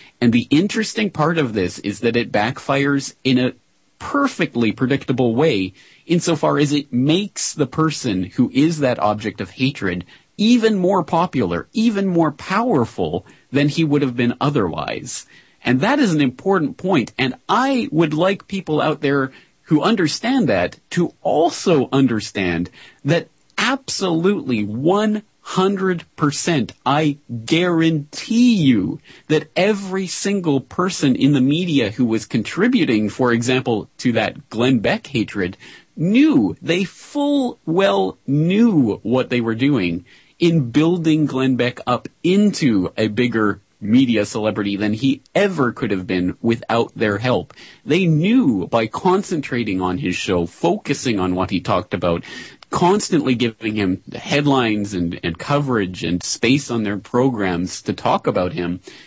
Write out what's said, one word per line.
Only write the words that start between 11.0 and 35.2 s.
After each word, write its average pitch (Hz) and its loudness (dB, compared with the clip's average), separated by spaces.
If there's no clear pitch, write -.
popular, 123 -2
even 214 0
more 170 2
powerful 135 -2
than 143 2
he 160 0
would 147 2
have 127 -2
been 120 0
otherwise. 90 -4
And 127 0
that 262 2
is 202 2
an 151 2
important 147 -2
point. 180 -2
And 127 -2
I 240 0
would 156 2
like 185 0
people 156 -2
out 151 0
there 139 0
who 151 2
understand 202 0
that 90 0
to - -2
also 151 2
understand 104 0
that 165 0
absolutely 180 -2
one 196 0
hundred 185 0
percent, 147 -2
I 147 0
guarantee 165 2
you 127 2
that 151 0
every 190 0
single 170 -2
person 175 0
in 139 4
the 131 4
media 143 2
who 120 -2
was 110 0
contributing, 135 0
for 120 2
example, 120 0
to 123 0
that 110 -4
Glenn 120 2
Beck 135 -2
hatred, 98 -4